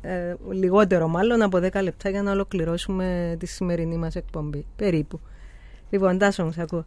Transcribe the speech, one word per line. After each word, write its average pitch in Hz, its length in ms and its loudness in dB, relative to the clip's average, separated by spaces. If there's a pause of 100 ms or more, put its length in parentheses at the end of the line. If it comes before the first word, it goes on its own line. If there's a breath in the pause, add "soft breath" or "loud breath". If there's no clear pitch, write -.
ε, 175 320 -6 (160)
λιγότερο 185 580 4
μάλλον 214 340 2
από 190 180 4
δέκα 185 220 0
λεπτά 185 280 -4
για 196 120 -2
να 202 100 0
ολοκληρώσουμε 180 1080 -2
τη 180 60 -8
σημερινή 165 520 -2
μας 165 180 -4
εκπομπή. 151 500 -6 (100)
Περίπου. 170 440 0 (720 soft breath)
Λοιπόν, 190 260 4
Τάσο 196 260 2
μου, 160 80 -2
σ' 160 80 -8
ακούω. 165 280 -4